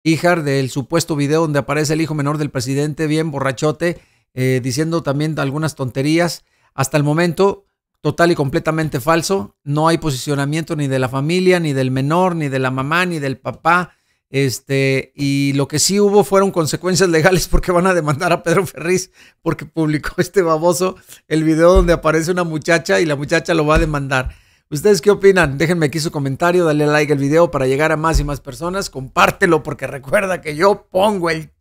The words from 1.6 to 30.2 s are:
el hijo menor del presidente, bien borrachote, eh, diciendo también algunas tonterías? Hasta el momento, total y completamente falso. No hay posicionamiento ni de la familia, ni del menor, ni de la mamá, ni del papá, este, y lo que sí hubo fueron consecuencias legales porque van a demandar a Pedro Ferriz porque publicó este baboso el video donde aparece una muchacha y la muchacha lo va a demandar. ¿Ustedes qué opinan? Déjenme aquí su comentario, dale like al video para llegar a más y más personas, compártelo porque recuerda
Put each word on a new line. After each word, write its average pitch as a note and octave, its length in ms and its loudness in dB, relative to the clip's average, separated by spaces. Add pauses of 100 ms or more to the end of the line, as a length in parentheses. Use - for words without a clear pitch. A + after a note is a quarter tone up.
el D#3 80 -2
hijo D#3 120 -4
menor D3 240 -2
del D3 120 -4
presidente, C#3 580 -4
bien D#3 240 -2
borrachote, D3+ 680 -2 (340)
eh, C3 280 0
diciendo D#3 400 -2
también D3 380 -2
algunas D3 340 -4
tonterías? D3+ 680 -2 (300)
Hasta C#3 240 -2
el D3 40 2
momento, E3+ 640 0 (380)
total E3+ 280 2
y E3+ 60 2
completamente D#3 640 -2
falso. E3+ 640 -2
No D3+ 240 0
hay E3 100 2
posicionamiento D3 760 -4
ni D3 120 -2
de C3 120 0
la C3 80 0
familia, F3 500 2
ni D#3 140 -2
del C3 180 0
menor, D#3+ 460 0
ni D3+ 120 -4
de C3 120 -4
la C3 100 0
mamá, C#3+ 360 -2
ni F3 120 -4
del C#3 200 -6
papá, E3 580 -2 (340)
este, C3+ 840 -2
y C#3 380 -2
lo C#3 160 0
que D3+ 100 -4
sí G3 220 0
hubo G3+ 240 4
fueron G3 260 2
consecuencias F3 580 0
legales E3 400 2
porque - 240 2
van F3 140 2
a F#3+ 80 2
demandar D#3 380 -2
a F3 100 -2
Pedro F3 240 0
Ferriz F3 440 -4 (300)
porque - 260 -6
publicó D3+ 520 -4
este F3+ 240 0
baboso F3 540 0 (320)
el D#3 160 0
video D#3+ 280 4
donde F3+ 200 4
aparece D#3 400 0
una F3+ 120 -2
muchacha E3 560 0
y F3 60 0
la D3 100 -2
muchacha E3 380 -2
lo D#3 120 0
va D3+ 100 4
a E3 40 4
demandar. C#3 540 -2 (340)
¿Ustedes F3 320 2
qué G3+ 120 4
opinan? F#3 460 4
Déjenme E3 280 0
aquí D#3 140 -4
su D#3+ 100 -4
comentario, E3 540 0
dale D3+ 220 2
like D3+ 260 2
al C#3 80 0
video D#3 320 2
para C3+ 160 0
llegar D3 240 2
a D#3 40 0
más D#3 220 2
y D3 60 0
más C#3+ 160 -6
personas, E3+ 500 -8
compártelo E3 720 2
porque C#3 240 -8
recuerda E3 540 -4